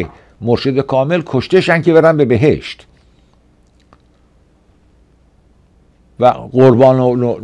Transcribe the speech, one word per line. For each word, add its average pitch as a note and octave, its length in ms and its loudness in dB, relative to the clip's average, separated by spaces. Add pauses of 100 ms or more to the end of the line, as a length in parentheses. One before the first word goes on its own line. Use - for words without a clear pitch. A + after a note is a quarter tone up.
(420)
مرشد A#2+ 380 -2
کامل C3+ 460 -4
کشته D#3 360 -2
شن E3 200 -2
که E3 120 0
برن D#3+ 240 4
به D3 80 2
بهشت. A#2 600 -2 (3250)
و A#2+ 60 0
قربان B2+ 720 2 (440)